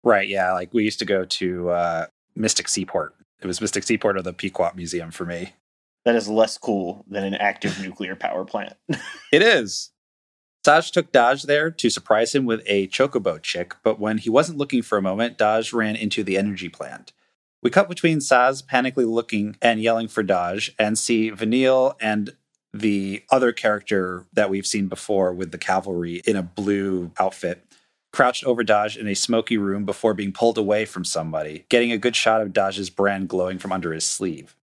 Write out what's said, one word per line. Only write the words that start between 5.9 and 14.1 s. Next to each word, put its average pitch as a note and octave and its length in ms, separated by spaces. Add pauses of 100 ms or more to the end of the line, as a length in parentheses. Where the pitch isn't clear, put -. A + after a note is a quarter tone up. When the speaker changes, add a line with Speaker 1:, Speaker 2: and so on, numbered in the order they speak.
Speaker 2:
That A#2 100
is G#2 140
less A2 280
cool G2 520
than G2 160
an G2 80
active G2 460
<laughs> - 20
nuclear F#2+ 340
power - 300
plant. - 300 (120)
<laughs> D3+ 100 (360)
Speaker 1:
It E3 80
is. D3+ 500 (760)
Saj D#3 260
took E3+ 200
Dahj C3+ 320
there D3 280
to B2 180
surprise - 460
him C3+ 100
with A2+ 200
a G2+ 220
Chocobo F#2+ 540
chick, - 420
but A2 160
when G#2+ 180